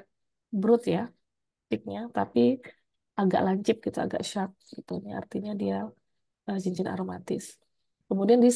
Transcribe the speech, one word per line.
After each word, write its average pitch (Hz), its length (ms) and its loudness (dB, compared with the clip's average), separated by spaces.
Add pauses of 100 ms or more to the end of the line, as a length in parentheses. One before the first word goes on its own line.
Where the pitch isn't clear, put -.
(500)
broad 226 320 4
ya, 180 200 0 (680)
peaknya, 107 300 -4 (100)
tapi - 480 2 (600)
agak 190 280 4
lancip 196 300 2 (100)
gitu, - 200 -4
agak 190 160 -4
sharp 190 280 -6 (200)
gitu. - 320 -10
Ini 208 120 -14
artinya 202 380 -8 (100)
dia, 202 280 -4 (600)
eh, 196 140 -2
cincin 185 260 -2
aromatis. 185 540 -8 (640)
Kemudian 202 320 4
di 247 160 8